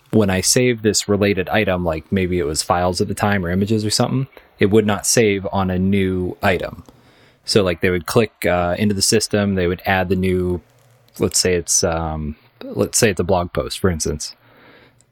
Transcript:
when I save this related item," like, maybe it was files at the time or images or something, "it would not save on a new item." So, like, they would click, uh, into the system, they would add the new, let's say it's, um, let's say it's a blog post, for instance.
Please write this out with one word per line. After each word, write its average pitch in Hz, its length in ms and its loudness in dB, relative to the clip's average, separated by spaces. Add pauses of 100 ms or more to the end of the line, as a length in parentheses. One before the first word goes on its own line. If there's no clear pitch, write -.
(120)
when 107 180 4
I 92 100 0
save 123 440 0
this 104 260 0
related 101 400 0
item," 95 340 0
like, 80 300 -4
maybe 90 260 0
it 76 60 0
was 78 180 -4
files 90 380 0
at 101 80 0
the 101 40 -8
time 101 320 0
or 85 60 -2
images 104 340 0
or 104 40 -2
something, 127 380 0 (300)
"it 104 100 2
would 107 180 4
not 101 200 -2
save 101 460 2
on 95 180 0
a 92 80 0
new 92 640 0
item." - 420 -2 (600)
So, - 180 4
like, 90 200 0
they 95 80 2
would 90 160 -2
click, - 400 0
uh, 87 320 2
into 104 180 0
the 95 60 -2
system, 101 540 0
they 90 120 0
would 90 180 -2
add 95 220 0
the 95 80 0
new, 92 460 0 (580)
let's - 200 -2
say 92 160 0
it's, - 280 0
um, 78 540 -4 (260)
let's 247 340 -2
say 113 120 4
it's 92 100 -2
a 90 60 -2
blog 87 260 0
post, - 280 -6
for 95 100 2
instance. 76 440 -4 (800)